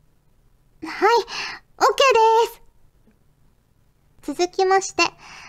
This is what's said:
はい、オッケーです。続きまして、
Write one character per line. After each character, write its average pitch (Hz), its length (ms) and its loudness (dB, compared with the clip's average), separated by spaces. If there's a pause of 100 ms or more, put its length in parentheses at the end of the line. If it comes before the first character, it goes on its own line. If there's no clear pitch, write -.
(840)
は - 20 -14
い、 349 220 -2 (680)
オ - 40 -10
ッ 494 120 2
ケ - 100 2 (400)
ー - 100 -6 (1700)
で 294 80 -8
す。 - 0 -
続 349 180 -4
き 381 140 -2
ま 381 160 2
し - 140 -10
て、 339 80 0 (460)